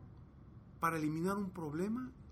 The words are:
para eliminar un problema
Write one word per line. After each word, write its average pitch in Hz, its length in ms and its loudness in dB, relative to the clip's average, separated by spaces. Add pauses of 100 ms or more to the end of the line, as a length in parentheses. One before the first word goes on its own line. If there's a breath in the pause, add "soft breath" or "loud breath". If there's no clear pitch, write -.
(800)
para 165 160 6
eliminar 160 400 4
un 196 140 0
problema 185 600 0 (220)